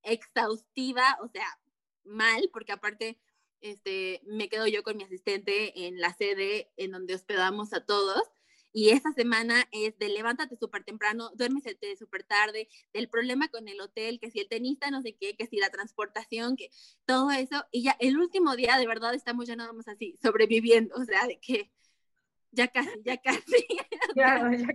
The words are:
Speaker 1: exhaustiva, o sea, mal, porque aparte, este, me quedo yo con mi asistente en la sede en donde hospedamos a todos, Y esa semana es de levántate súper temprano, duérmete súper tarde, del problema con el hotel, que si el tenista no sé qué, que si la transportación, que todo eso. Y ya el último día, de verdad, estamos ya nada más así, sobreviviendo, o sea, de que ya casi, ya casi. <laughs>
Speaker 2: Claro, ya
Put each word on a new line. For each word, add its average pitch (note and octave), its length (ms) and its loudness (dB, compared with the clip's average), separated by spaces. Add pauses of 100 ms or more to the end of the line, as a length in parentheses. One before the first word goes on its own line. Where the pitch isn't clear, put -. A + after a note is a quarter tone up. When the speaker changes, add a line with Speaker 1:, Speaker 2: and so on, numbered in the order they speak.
Speaker 1:
exhaustiva, A#3+ 1200 -2
o A#3+ 80 -12
sea, G3+ 180 -8 (560)
mal, A3+ 480 0
porque G#3+ 220 -12
aparte, G#3+ 460 -8 (420)
este, F#3+ 640 -6
me G#3 240 -6
quedo A3 180 0
yo G#3 160 0
con G#3+ 140 -6
mi G3+ 60 -12
asistente G3 840 -4
en F3+ 140 -10
la F3 120 0
sede G3+ 640 -2
en F#3+ 140 -6
donde F#3 240 -6
hospedamos G3+ 580 -2
a F3+ 120 -4
todos, G3+ 380 2 (520)
Y G#3+ 140 8
esa C#4 240 4
semana A#3 580 2
es G#3+ 280 -4
de G#3 100 -2
levántate A#3 480 -4
súper G#3 260 -8
temprano, G#3+ 520 -4
duérmete A#3+ 600 -4
súper F#3+ 280 -14
tarde, G#3+ 440 0 (240)
del A#3 160 -4
problema B3+ 420 0
con A3+ 180 -12
el G3+ 120 -12
hotel, A3 400 -8
que A3+ 120 -12
si G#3+ 80 -6
el G3 100 -6
tenista B3+ 400 -4
no C4+ 140 -4
sé A3 120 -10
qué, G3+ 220 -8
que G#3 80 -4
si A3 120 -6
la G3 120 2
transportación, A3 840 -6
que - 160 -14 (340)
todo C4 240 2
eso. C#4 420 -2
Y B3 120 -2
ya C4+ 160 2
el C4 180 4
último F4 380 2
día, B3 240 4
de B3 80 2
verdad, A3+ 260 -2
estamos A#3+ 340 -4
ya A#3 80 -8
nada A#3 180 -10
más A3+ 140 -14
así, G#3 360 -10
sobreviviendo, A3+ 720 6
o B3+ 100 -4
sea, G#3+ 220 2
de A3+ 120 -6
que G#3+ 320 -4 (800)
ya B3 160 2
casi, C4+ 220 -2 (160)
ya B3+ 120 -2
casi. C4 240 -2
<laughs> - 720 0
Speaker 2:
Claro, B3+ 360 6
ya A#3+ 240 0